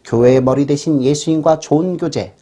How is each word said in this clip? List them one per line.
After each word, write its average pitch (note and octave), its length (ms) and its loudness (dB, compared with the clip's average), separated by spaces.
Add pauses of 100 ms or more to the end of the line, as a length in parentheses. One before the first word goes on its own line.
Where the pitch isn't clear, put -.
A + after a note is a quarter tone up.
교회의 B2+ 400 2
머리 C3 240 0
대신 C#3+ 340 -2
예수님과 D#3 580 0
좋은 E3+ 380 -2
교제, C#3+ 440 -6